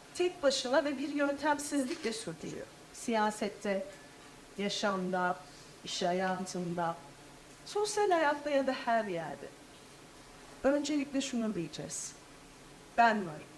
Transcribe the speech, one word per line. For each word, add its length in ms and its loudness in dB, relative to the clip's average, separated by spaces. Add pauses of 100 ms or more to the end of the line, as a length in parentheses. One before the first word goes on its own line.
(140)
tek 280 2
başına 420 4
ve 120 0
bir 120 -2
yöntemsizlikle 1040 0
sürdürüyor. 520 -8 (280)
Siyasette, 920 0 (720)
yaşamda, 840 0 (440)
iş 180 -6
hayatında, 920 0 (680)
sosyal 460 2
hayatta 380 4
ya 180 4
da 80 2 (100)
her 200 4
yerde. 420 -4 (1160)
Öncelikle 580 2
şunu 340 -2
diyeceğiz. 560 -6 (880)
"Ben 300 6
varım. 160 -8 (140)